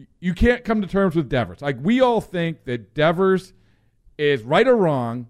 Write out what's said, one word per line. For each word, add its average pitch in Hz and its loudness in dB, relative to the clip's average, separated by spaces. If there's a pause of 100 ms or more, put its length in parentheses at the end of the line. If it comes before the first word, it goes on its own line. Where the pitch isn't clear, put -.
(200)
you 175 -4
can't 240 0
come 220 -2
to 190 -6
terms 190 0
with 151 0
Devers. 110 -4
Like, 143 -6
we 226 2
all 240 2
think 170 -8
that 120 -8
Devers 180 0 (640)
is, 147 0
right 160 2
or 254 6
wrong, 123 -2